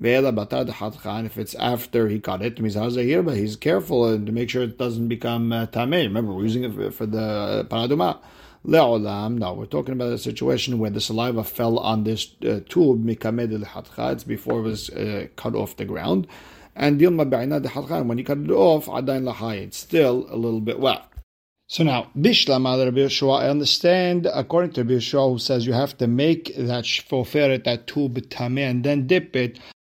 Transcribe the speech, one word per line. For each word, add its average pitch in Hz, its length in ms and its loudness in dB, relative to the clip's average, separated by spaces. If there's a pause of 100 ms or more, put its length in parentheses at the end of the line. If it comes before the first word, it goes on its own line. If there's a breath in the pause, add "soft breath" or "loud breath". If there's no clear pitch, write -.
Ve'ela 127 340 4
batar 113 320 -2
de'hatcha, 107 520 -8
and 113 80 -6
if 107 100 -12
it's 107 200 -8
after 117 520 0
he 107 120 -2
cut 95 200 -4
it, 117 160 -4
mizhar 107 340 -2
zahir, 127 320 2
but 147 140 0
he's 107 200 -2
careful 147 640 2
to 107 140 -4
make 117 160 -2
sure 123 140 -2
it 113 160 -6
doesn't 117 300 -2
become, 117 440 -2
uh, 113 140 -2
tameh. 135 380 0
Remember, 104 280 -2
we're 95 120 -2
using 120 200 0
it 110 80 -6
for, 101 180 -6
for 110 160 -8
the, 110 140 -2
uh, 104 440 -2
paraduma. 139 540 0 (460 loud breath)
Le'olam, 113 720 2
no, 95 160 -2
we're 107 140 -10
talking 143 260 -4
about 123 180 -2
a 117 80 -2
situation 123 600 -2
where 107 120 0
the 107 120 -4
saliva 113 420 -2
fell 117 340 0
on 107 260 0
this, 110 380 -4
uh, 113 240 0
tube, 131 380 4
mikamed 113 580 -2
le'hatcha, 113 500 -6
it's 117 120 -8
before 117 360 -4
it - 20 -2
was, 110 260 -6
uh, 104 380 -6 (100)
cut 113 180 -4
off 104 220 -4
the 104 80 -8
ground. 170 420 -2 (520 loud breath)
And 143 220 2
dilma 160 300 4
ba'ina 135 320 0
de'hatcha, 139 380 -4
and 123 80 -2
when 117 100 0
you 135 60 -4
cut 143 120 -2
it 147 140 -2
off, 175 340 6
adain 131 480 -4
lahai, 107 300 -6
it's 95 160 -12
still 131 500 2
a 113 80 -8
little 113 240 0
bit 110 180 -2
wet. 131 240 0 (640)
So - 160 0
now, 127 300 0
Bishlam 131 540 4
al 131 160 2
Rabbi 127 140 2
Yoshua, 135 460 2
I 131 40 2
understand, 175 800 2
according 165 460 0
to 127 100 -2
Rabbi 123 140 2
Yoshua, 135 360 2
who 120 60 -2
says 120 280 0
you 127 60 0
have 135 240 -2
to 123 100 -2
make 151 480 2
that 123 300 -2
shfoferet, 135 800 0
that - 220 -2
tube 131 320 -2 (100)
tameh, 127 400 -2
and 123 160 0
then 143 220 0
dip 175 280 2
it. 123 240 -2 (300 loud breath)